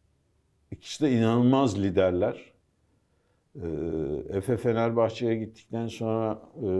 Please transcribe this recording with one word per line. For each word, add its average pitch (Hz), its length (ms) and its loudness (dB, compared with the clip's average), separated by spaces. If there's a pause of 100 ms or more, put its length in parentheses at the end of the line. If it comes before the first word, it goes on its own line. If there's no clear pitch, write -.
(720)
ikisi - 320 -8
de 147 80 2
inanılmaz 120 720 4
liderler. 92 680 0 (1040)
E, 87 120 -10 (600)
Efe 98 280 -2
Fenerbahçe'ye 117 800 0
gittikten 113 520 -8
sonra, 110 540 -4 (220)
e, 107 40 -2 (120)